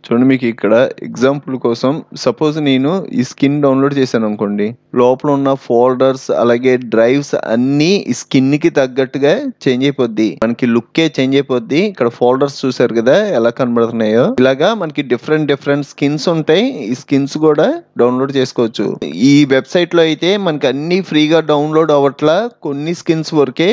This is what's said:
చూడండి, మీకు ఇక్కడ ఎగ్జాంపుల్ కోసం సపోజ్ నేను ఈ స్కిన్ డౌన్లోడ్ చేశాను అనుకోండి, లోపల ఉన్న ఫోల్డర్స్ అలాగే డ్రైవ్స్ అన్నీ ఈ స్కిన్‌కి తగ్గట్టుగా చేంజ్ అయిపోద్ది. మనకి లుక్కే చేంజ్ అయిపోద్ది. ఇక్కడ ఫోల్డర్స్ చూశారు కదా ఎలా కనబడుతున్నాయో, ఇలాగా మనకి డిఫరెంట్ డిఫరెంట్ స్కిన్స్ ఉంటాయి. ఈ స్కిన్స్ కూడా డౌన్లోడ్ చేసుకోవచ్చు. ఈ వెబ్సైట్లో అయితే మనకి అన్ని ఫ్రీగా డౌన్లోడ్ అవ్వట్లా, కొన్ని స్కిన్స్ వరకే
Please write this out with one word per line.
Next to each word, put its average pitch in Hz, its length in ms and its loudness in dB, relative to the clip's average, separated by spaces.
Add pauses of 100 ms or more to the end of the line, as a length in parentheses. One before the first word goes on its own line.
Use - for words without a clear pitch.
చూడండి, 120 260 0
మీకు 131 220 0
ఇక్కడ 107 220 0 (320)
ఎగ్జాంపుల్ 131 480 -2 (100)
కోసం 123 280 0 (300)
సపోజ్ 151 340 -2 (100)
నేను 135 240 0 (280)
ఈ 127 100 0
స్కిన్ 139 340 0
డౌన్లోడ్ 139 360 2
చేశాను 120 300 0
అనుకోండి, 104 380 -2 (340)
లోపల 127 360 2
ఉన్న 139 140 0 (160)
ఫోల్డర్స్ 127 600 0 (140)
అలాగే 120 320 2 (220)
డ్రైవ్స్ 127 380 2 (200)
అన్నీ 139 360 2 (220)
ఈ 123 80 0
స్కిన్‌కి 143 600 0
తగ్గట్టుగా 135 540 0 (320)
చేంజ్ 127 240 0
అయిపోద్ది. 113 380 0 (160)
మనకి 117 320 -2
లుక్కే 160 320 0 (120)
చేంజ్ 135 200 0
అయిపోద్ది. 131 420 -2 (120)
ఇక్కడ 117 260 -2
ఫోల్డర్స్ 131 440 0
చూశారు 123 360 0
కదా 120 160 4 (240)
ఎలా 117 220 2
కనబడుతున్నాయో, 117 640 0 (180)
ఇలాగా 135 260 2 (140)
మనకి 147 300 -6
డిఫరెంట్ 151 400 -2
డిఫరెంట్ 143 400 -2
స్కిన్స్ 151 420 -2
ఉంటాయి. 160 320 2 (240)
ఈ 127 120 -4
స్కిన్స్ 139 340 -2 (100)
కూడా 151 200 2 (360)
డౌన్లోడ్ 127 360 0
చేసుకోవచ్చు. 120 480 -2 (440)
ఈ 143 40 6 (200)
వెబ్సైట్లో 170 540 0
అయితే 165 240 -2 (160)
మనకి 147 240 -2
అన్ని 160 260 -2 (140)
ఫ్రీగా 151 280 2 (120)
డౌన్లోడ్ 156 440 2
అవ్వట్లా, 143 400 2 (300)
కొన్ని 147 360 -6
స్కిన్స్ 160 380 -2
వరకే 143 320 0